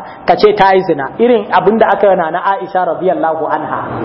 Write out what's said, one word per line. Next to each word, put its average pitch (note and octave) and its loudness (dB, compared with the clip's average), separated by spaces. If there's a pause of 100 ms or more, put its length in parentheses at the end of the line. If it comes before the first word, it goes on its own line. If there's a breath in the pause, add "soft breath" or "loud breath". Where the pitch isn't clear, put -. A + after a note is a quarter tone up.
(260 loud breath)
ka A#3+ 4
ce G#3 4
ta F#3+ 4
yi F#3 2
zina. C#3+ -2 (100)
Irin A3+ 2
abin F3+ 2
da G#3+ 4
aka G3 2
yi F3+ 2
na D#3+ -2 (140)
Aisha F#3 -4
radiyallahu D#3+ -2
anha. D3 -4 (240)